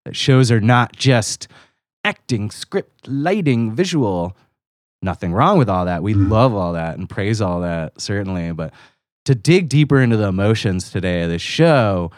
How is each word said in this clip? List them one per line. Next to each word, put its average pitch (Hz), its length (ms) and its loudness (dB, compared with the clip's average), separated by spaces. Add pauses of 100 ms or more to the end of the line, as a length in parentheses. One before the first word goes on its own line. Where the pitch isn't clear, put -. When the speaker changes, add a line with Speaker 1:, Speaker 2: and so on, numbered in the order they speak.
Speaker 1:
that - 140 -14
shows 131 340 4
are 113 100 2
not 120 360 2
just - 500 0 (560)
acting, 110 480 -4
script, - 560 -10
lighting, 139 680 0
visual. 113 640 -2 (640)
Nothing 90 300 -4
wrong 156 260 2
with 120 120 2
all 90 160 0
that. 87 180 -4
We 107 100 -2
Speaker 2:
Mm. 98 160 2
Speaker 1:
love 113 240 4
all 90 200 -2
that 82 240 -6
and 90 120 -10
praise 107 300 -4
all 90 220 -2
that, 85 400 -6
certainly. 95 500 -6
But 80 220 -10 (500)
to 139 100 2
dig 156 360 2
deeper 139 320 4
into 117 160 2
the 104 100 0
emotions 98 640 0
today 90 320 -2
of 85 60 -2
this 85 120 -4
show, 110 760 2